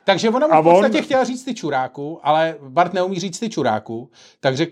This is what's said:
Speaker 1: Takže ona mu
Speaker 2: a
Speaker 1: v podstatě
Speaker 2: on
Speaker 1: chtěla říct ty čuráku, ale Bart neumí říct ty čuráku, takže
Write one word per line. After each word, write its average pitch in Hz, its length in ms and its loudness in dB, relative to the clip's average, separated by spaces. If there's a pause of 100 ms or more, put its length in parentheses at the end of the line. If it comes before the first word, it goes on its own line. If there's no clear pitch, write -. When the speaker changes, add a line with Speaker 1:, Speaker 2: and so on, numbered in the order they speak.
Speaker 1:
Takže 196 260 2
ona 254 160 0
mu - 80 2
Speaker 2:
a 156 60 6
Speaker 1:
v 156 40 0
podstatě 202 340 4
Speaker 2:
on - 60 -2
Speaker 1:
chtěla 262 200 0
říct 247 200 -8
ty 262 100 -8
čuráku, 143 680 -8
ale 156 340 0 (120)
Bart 175 240 0
neumí 185 280 -2
říct 180 180 -8
ty - 100 -6
čuráku, 117 600 -4 (300)
takže 135 320 0